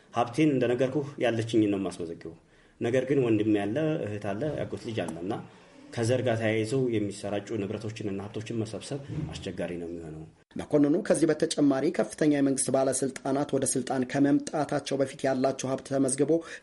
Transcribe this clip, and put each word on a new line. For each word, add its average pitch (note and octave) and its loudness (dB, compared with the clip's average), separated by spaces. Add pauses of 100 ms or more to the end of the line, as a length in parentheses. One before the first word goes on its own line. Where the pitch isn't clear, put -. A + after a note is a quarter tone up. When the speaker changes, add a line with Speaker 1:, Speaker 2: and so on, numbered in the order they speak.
(140)
Speaker 1:
ሀብቴን D3 2
እንደነገርኩህ B2+ 2 (120)
ያለችኝን A2+ 2
ነው G2 0
የማስመዘግበው። E2 -8 (460)
ነገር B2 2
ግን C#3 2
ወንድም G#2+ 4
ያለ፣ G#2 0 (260)
እህት G#2 -6
አለ፣ G2+ -4 (140)
ያጎት G2 -6
ልጅ A2+ -8
አለ E2 -4
እና F#2+ -4 (580)
ከዘር A#2+ 2
ጋር A#2+ 2
ተያይዘው A2 2
የሚሰራጩ G2+ -2 (100)
ንብረቶችን G#2 -4
እና G2 -4
ሀብቶችን A2 -6
መሰብሰብ A2 -6 (300)
አስቸጋሪ F2+ -6
ነው E2+ -8
የሚሆነው። E2 -10 (320)
Speaker 2:
መኮንኑ D3 2
ከዚህ D#3 2
በተጨማሪ C#3+ 2
ከፍተኛ - 2
የመንግስት C#3 2
ባለስልጣናት C3+ 0
ወደ C3+ 2
ስልጣን C3 0
ከመምጣታቸው C#3+ 2
በፊት C#3 -2
ያላቸው C3 0
ሀብት C3+ -4
ተመዝግቦ C3+ 2 (320)